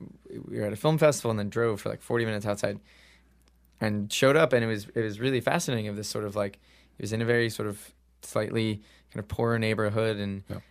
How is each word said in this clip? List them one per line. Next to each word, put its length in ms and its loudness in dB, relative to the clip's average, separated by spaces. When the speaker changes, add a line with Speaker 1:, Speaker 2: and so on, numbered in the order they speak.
Speaker 1:
We 100 -8
were 60 -2
at 80 -2
a 40 -6
film 200 2
festival 340 4
and 80 0
then 120 -4
drove 320 0
for, 80 -2
like, 100 -8
forty 240 0
minutes 220 -2
outside 340 -2
and 280 -2
showed 240 4
up, 200 6
and 100 4
it 20 0
was, 280 -2
it 80 0
was 180 -4
really 220 0
fascinating 460 0
of 80 -6
this 120 -6
sort 160 -4
of, 100 -6
like, 240 -2
it 40 -10
was 100 -4
in 80 0
a 60 0
very 240 4
sort 180 -6
of 240 -10
slightly 580 -2
kind 100 -6
of 80 -12
poorer 300 2
neighborhood, 580 2
and 320 -4
Speaker 2:
Yeah. 120 -8